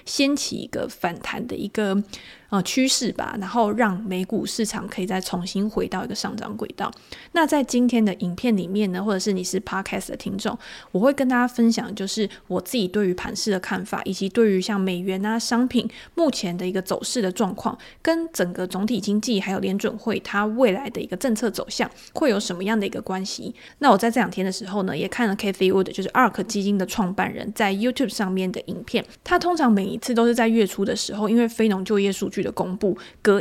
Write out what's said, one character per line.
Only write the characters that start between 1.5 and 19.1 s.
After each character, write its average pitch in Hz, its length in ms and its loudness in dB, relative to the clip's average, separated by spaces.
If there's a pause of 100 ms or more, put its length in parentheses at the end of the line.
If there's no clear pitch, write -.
一 202 140 -6
个， 202 340 0 (460)
呃， 202 160 2
趋 262 240 2
势 247 240 0
吧， - 280 -6
然 190 80 -8
后 220 220 2
让 208 320 2
美 185 220 -2
股 196 200 -2
市 220 220 -2
场 - 220 -6
可 - 120 -8
以 185 60 -2
再 185 140 -2
重 185 260 -4
新 196 240 -2
回 185 160 0
到 185 180 -4
一 - 40 -8
个 - 80 -6
上 202 200 -6
涨 208 200 -8
轨 220 100 -6 (100)
道。 - 140 -4 (400)
那 330 160 4
在 294 160 2
今 247 240 4
天 233 180 4
的 202 100 4
影 175 200 -4
片 226 220 2
里 175 100 -2
面 196 240 0
呢， 185 140 -4
或 214 80 2
者 190 80 2
是 208 100 0
你 185 140 0
是 185 160 -2
Podcast 190 480 -6
的 - 80 -8
听 196 200 -8
众， 208 220 -4 (320)
我 - 80 0
会 220 140 6
跟 262 160 2
大 254 80 4
家 247 100 4
分 233 240 4
享 226 240 -2
就 196 140 -6
是 196 200 -2 (200)
我 185 120 0
自 - 160 -6
己 196 120 2
对 202 180 2
于 180 140 2
盘 202 160 -8
势 214 140 -2
的 190 100 2
看 185 240 -6
法， - 200 -6
以 - 100 -4
及 196 160 -4
对 220 220 6
于 185 80 4
像 202 200 -2
美 185 180 0
元 190 260 -2
啊、 220 140 0
商 240 300 2
品 240 180 0 (280)
目 339 160 4
前 180 260 -4
的 185 100 -4
一 185 60 -2
个 190 80 0
走 - 240 -4
势 - 180 -2
的 185 80 2
状 190 240 0
况， - 220 -4 (240)
跟 330 320 2
整 180 220 0
个 185 120 -4
总 185 180 -2
体 220 140 0
经 202 220 0